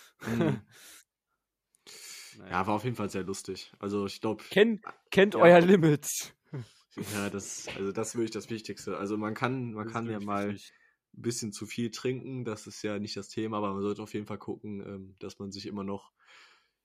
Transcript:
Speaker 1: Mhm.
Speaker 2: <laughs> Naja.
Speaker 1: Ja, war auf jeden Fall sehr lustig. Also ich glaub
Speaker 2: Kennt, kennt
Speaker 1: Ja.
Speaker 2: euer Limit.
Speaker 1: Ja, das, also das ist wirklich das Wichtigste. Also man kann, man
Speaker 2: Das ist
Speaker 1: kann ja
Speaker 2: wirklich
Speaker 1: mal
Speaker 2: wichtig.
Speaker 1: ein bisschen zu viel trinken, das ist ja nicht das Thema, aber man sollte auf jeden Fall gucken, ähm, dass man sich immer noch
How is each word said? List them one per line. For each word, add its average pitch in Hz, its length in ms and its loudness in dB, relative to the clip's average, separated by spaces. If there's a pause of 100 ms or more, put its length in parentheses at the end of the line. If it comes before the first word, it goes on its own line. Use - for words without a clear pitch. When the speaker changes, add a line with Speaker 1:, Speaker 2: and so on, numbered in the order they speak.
(240)
Speaker 1:
Mhm. 117 420 0
Speaker 2:
<laughs> - 100 -20 (1600)
Naja. 95 280 -4
Speaker 1:
Ja, 95 60 0
war 107 80 2
auf 107 100 -2
jeden 123 120 -2
Fall 104 140 -4
sehr 95 140 -4
lustig. 95 540 -8
Also 101 280 -2
ich - 140 -10
glaub 107 300 -2
Speaker 2:
Kennt, 214 340 4 (280)
kennt 202 240 6
Speaker 1:
Ja. - 0 -
Speaker 2:
euer 175 240 12
Limit. 165 760 6 (760)
Speaker 1:
Ja, 101 220 -2
das, - 440 -8
also 98 180 -4
das 110 160 -4
ist - 80 -10
wirklich 113 140 0
das 104 200 -8
Wichtigste. 107 460 -8
Also 101 220 -4
man 107 160 -2
kann, 123 400 -2
man 107 120 -6
Speaker 2:
Das 113 80 -8
ist 117 100 -2
Speaker 1:
kann 117 40 -6
ja 110 100 -6
Speaker 2:
wirklich - 20 -8
Speaker 1:
mal 101 300 -2
Speaker 2:
wichtig. - 240 -12 (400)
Speaker 1:
ein 117 80 -18
bisschen 117 300 -4
zu - 140 -12
viel 117 240 -6
trinken, 127 540 -6
das 107 220 -8
ist - 160 -12
ja 104 160 -2
nicht 104 180 -6
das 98 120 -10
Thema, 110 300 -4
aber 104 160 -2
man 98 80 -4
sollte 104 200 -2
auf - 120 -10
jeden 104 120 -6
Fall 104 120 -8
gucken, 104 420 -10
ähm, 95 380 -14
dass 98 200 -12
man 98 140 -10
sich 101 140 -12
immer 101 180 -6
noch 98 280 -8 (720)